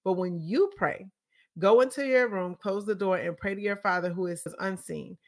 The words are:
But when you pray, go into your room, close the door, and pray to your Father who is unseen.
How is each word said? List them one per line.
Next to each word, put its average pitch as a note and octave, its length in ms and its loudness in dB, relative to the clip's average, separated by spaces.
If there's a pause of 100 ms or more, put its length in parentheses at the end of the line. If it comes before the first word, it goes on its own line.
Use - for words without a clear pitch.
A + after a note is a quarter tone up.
But F#3+ 100 0
when F3+ 260 -4
you C4 380 0
pray, - 300 -2 (500)
go G3+ 240 8
into C4 240 0
your B3+ 220 4
room, F#3 340 -4
close G3+ 240 -4
the G#3+ 80 -2
door, F#3+ 240 0
and F3 180 -4
pray G3 200 -4
to G3+ 60 -10
your G3+ 160 -2
Father F3+ 360 -2
who F3+ 140 -4
is E3+ 180 -6 (140)
unseen. F#3 580 -8 (100)